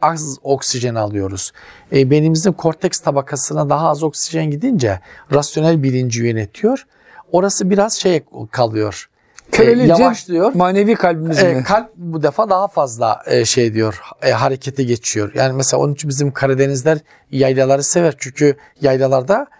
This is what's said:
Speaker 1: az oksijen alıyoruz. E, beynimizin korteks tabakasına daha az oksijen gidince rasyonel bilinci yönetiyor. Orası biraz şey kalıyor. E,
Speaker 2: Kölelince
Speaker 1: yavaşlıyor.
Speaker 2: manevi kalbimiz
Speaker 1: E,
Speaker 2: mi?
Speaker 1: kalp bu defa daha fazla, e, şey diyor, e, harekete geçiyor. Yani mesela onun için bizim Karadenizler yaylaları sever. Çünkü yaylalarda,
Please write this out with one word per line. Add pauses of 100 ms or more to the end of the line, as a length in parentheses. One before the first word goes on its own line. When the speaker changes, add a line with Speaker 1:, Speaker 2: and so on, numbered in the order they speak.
Speaker 1:
az
oksijen
alıyoruz. (420)
E,
beynimizin
korteks
tabakasına
daha
az
oksijen
gidince (340)
rasyonel
bilinci
yönetiyor. (460)
Orası
biraz
şey (280)
kalıyor. (380)
E,
Speaker 2:
Kölelince
Speaker 1:
yavaşlıyor.
Speaker 2:
manevi
kalbimiz
Speaker 1:
E,
Speaker 2:
mi?
Speaker 1:
kalp
bu
defa
daha
fazla,
e,
şey
diyor, (200)
e,
harekete
geçiyor.
Yani
mesela
onun
için
bizim
Karadenizler (340)
yaylaları
sever.
Çünkü (260)
yaylalarda, (120)